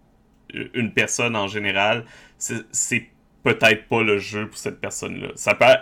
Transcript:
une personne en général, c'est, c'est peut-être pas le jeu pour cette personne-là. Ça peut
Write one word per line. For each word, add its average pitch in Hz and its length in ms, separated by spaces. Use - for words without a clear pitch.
une 113 180
personne 117 420
en 101 140
général, 101 560
c'est, - 340
c'est - 360
peut-être 110 460
pas 113 140
le 104 160
jeu 101 300
pour - 100
cette - 220
personne-là. 95 540
Ça - 200
peut - 100